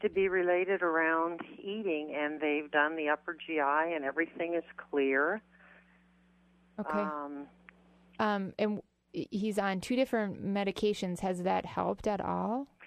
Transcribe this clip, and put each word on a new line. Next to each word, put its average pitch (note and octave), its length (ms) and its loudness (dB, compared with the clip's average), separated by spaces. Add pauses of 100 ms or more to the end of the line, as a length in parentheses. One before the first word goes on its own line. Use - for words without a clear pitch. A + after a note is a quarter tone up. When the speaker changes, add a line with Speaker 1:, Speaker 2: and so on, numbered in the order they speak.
Speaker 1:
to G#3+ 80 0
be F#3+ 200 2
related F3+ 520 2
around E3 600 2 (200)
eating, E3+ 560 -4
and D3 220 -2
they've D3+ 320 -2
done D3+ 240 4
the D3+ 140 -2
upper D#3 260 -2 (100)
G D#3+ 140 -2
I, D3 280 2
and D#3 180 -2
everything E3 480 -2
is E3 100 -2 (140)
clear. C#3+ 640 2 (1400)
Speaker 2:
Okay. D#3 200 -2
Speaker 1:
Um, D3 480 -4 (720)
Speaker 2:
Um, G3+ 400 0
and G#3 240 0 (320)
w-, - 160 -4
he's G#3 300 0
on F#3+ 220 0
two B3 160 0
different A3+ 480 0
medications. G3 760 0
Has F#3 240 -2
that F#3 220 2
helped F#3+ 420 -2
at G3+ 140 0
all? G3+ 460 -2 (200)